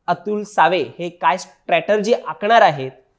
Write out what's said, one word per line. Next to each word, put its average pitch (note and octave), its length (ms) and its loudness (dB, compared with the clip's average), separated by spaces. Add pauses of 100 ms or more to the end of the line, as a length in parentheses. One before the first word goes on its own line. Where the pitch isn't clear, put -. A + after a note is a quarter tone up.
अतुल G#3 360 -4
सावे E3+ 400 0 (160)
हे F3 100 -8
काय E3+ 280 -2
स्ट्रॅटर्जी F#3 760 -2
आखणार A3 480 0
आहेत, C#3 300 2 (280)